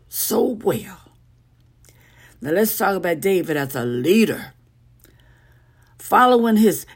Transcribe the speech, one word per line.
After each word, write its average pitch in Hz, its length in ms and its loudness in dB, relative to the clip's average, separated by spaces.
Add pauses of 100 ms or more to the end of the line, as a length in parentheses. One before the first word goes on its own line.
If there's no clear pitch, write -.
so - 360 -4
well. 202 580 -6 (1400)
Now 143 100 -6
let's 214 260 0
talk 196 180 0
about 170 260 -4
David 170 360 0
as 139 180 -6
a 120 100 -4
leader. 143 680 0 (1400)
Following 233 600 2
his 208 280 2 (100)